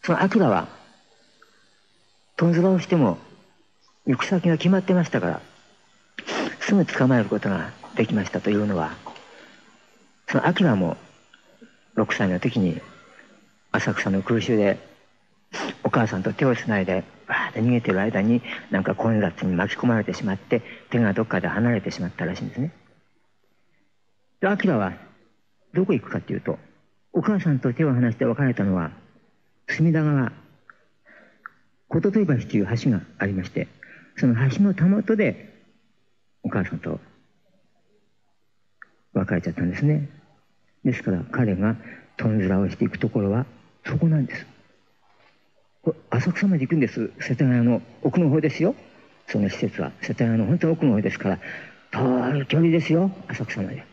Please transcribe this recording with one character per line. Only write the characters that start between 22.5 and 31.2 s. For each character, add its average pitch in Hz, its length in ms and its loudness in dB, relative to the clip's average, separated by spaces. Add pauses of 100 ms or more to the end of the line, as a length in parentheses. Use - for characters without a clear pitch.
で - 60 -12
す - 20 -8
ね。 147 140 -4 (1700)
で、 185 60 2
明 190 300 0
は、 92 140 -2 (800)
ど 185 140 2
こ 190 80 2
行 117 80 -2
く - 80 -16
か - 80 -6
っ - 20 -4
て - 140 -8
い - 20 -6
う 92 60 -6
と、 80 160 -6 (560)
お 175 80 0
母 202 180 0
さ 165 100 0
ん 139 80 2
と 123 140 -2
手 156 120 -2
を 139 100 2
離 120 180 2
し 117 60 -8
て 131 80 0
別 117 160 0
れ 131 100 2
た 104 120 -2
の 95 120 2
は、 82 140 -4 (760)
隅 160 280 2
田 156 80 2
川、 139 280 2 (1600)